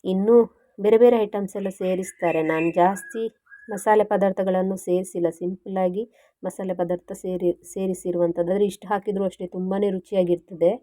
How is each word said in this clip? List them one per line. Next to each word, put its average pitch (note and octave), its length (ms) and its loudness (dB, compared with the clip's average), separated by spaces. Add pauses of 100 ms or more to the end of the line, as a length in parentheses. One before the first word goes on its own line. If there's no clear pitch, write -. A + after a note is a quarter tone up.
ಇನ್ನೂ G3 320 2 (440)
ಬೇರೆ G#3+ 200 4
ಬೇರೆ A#3+ 160 8 (100)
ಐಟಮ್ಸ್ G3+ 300 -6
ಎಲ್ಲ G3 220 -4
ಸೇರಿಸ್ತಾರೆ. F#3 680 -2
ನಾನು D#3+ 300 0
ಜಾಸ್ತಿ G3 480 0 (480)
ಮಸಾಲೆ G#3+ 420 2
ಪದಾರ್ಥಗಳನ್ನು F#3+ 720 0
ಸೇರಿಸಿಲ್ಲ, F3+ 460 -2 (100)
ಸಿಂಪಲ್ಲಾಗಿ F#3 640 -4 (400)
ಮಸಾಲೆ F#3 320 -6
ಪದಾರ್ಥ F3+ 360 -6 (100)
ಸೇರಿ, F3 280 -2 (200)
ಸೇರಿಸಿರುವಂಥದ್ದು. F3 840 -2
ಆದ್ರೆ G#3 160 2
ಇಷ್ಟು - 180 -14
ಹಾಕಿದ್ರು G3 380 -4
ಅಷ್ಟೇ F#3 300 -8
ತುಂಬಾನೇ F#3+ 340 -2
ರುಚಿಯಾಗಿರ್ತದೆ. F3+ 840 0 (120)